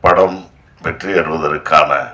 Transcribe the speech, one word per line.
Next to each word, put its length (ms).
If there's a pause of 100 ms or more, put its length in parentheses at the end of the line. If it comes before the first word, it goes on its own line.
படம் 340 (480)
வெற்றி 300
பெறுவதற்கான 800 (160)